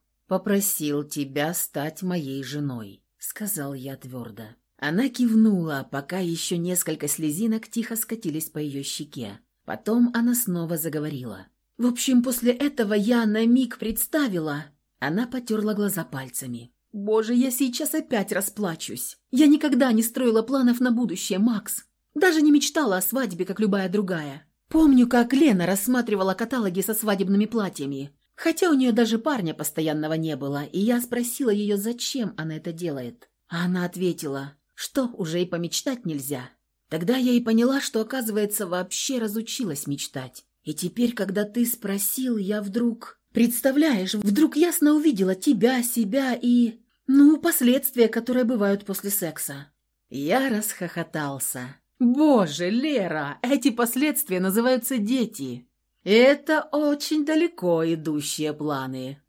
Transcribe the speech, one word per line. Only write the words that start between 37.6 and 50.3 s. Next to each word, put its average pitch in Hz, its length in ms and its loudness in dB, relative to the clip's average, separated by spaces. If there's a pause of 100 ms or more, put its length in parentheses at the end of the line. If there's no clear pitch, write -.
что, - 200 -4
оказывается, 214 680 -4
вообще 185 520 -4
разучилась 220 680 -6
мечтать. 139 580 -8 (200)
И 156 100 -8
теперь, 240 380 -2
когда 202 320 -4
ты 226 220 -2
спросил, 226 680 -4
я 208 240 -4
вдруг... 233 600 -4 (120)
Представляешь, 240 840 2
вдруг 208 420 2
ясно 302 380 4
увидела 196 420 2
тебя, 240 480 2
себя 240 500 0
и... 240 460 2 (260)
Ну, 285 300 8
последствия, 262 720 4
которые 233 340 0
бывают 202 420 2
после 202 260 -6
секса". 143 580 -6 (420)
Я 180 380 0